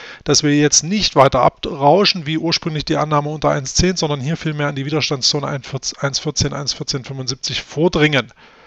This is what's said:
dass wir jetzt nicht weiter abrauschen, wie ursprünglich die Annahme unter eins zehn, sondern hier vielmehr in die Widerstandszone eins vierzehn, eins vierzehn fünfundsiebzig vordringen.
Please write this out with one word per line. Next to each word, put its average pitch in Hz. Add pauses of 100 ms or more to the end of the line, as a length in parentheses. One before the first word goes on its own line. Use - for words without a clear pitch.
(260)
dass -
wir 147
jetzt 147
nicht 190
weiter 131
abrauschen, 151
wie 156
ursprünglich 156
die 151
Annahme 147
unter 151
eins 143
zehn, 180
sondern 147
hier 143
vielmehr 147
in 143
die 135
Widerstandszone 143
eins 139
vierzehn, 147
eins 139
vierzehn 135
fünfundsiebzig 131
vordringen. 151 (340)